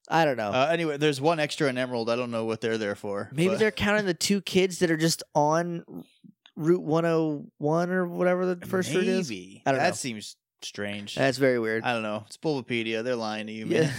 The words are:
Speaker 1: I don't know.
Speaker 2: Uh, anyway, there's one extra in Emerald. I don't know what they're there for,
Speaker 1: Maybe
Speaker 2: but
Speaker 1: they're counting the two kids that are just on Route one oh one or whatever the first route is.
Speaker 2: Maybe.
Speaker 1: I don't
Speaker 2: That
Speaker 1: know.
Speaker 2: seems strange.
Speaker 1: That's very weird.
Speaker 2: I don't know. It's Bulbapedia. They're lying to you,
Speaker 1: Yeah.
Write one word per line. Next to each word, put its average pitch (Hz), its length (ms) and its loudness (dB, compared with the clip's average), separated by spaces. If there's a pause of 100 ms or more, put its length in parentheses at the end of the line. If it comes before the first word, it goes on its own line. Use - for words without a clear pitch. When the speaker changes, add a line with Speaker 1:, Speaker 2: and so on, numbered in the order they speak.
Speaker 1:
I 160 180 4
don't 135 100 0
know. 107 140 -2
Speaker 2:
Uh, 127 200 4
anyway, 165 280 0
there's 143 240 2
one 160 180 4
extra 147 280 0
in 127 100 0
Emerald. 123 320 -2
I 117 60 2
don't 123 140 -2
know 113 140 -2
what 110 160 -2
they're 113 180 0
there 101 160 -2
for, 101 380 -6
Speaker 1:
Maybe 160 160 2
Speaker 2:
but 220 100 0
Speaker 1:
they're 214 120 4
counting 208 340 0
the 180 100 0
two 202 280 0
kids 185 380 2
that 175 100 2
are 165 60 2
just 160 260 0 (120)
on 165 500 0 (680)
Route 170 280 2
one 160 240 2
oh 160 400 2 (120)
one 165 320 0
or 185 160 0
whatever 180 480 0
the 175 120 -12
first 185 280 -2
route 185 100 2
is. 220 260 0
Speaker 2:
Maybe. 95 360 -12
Speaker 1:
I 135 60 2
don't 131 80 2
Speaker 2:
That 165 80 4
Speaker 1:
know. 170 60 0
Speaker 2:
seems 113 420 -8 (260)
strange. 104 520 -8
Speaker 1:
That's 131 240 2
very 131 200 4
weird. 113 240 0
Speaker 2:
I 123 120 0
don't 113 80 -2
know. 107 240 -4
It's - 100 -18
Bulbapedia. 117 640 -2
They're 123 140 -2
lying 107 300 -4
to 107 80 -10
you, 110 120 -8
Speaker 1:
Yeah. 156 320 2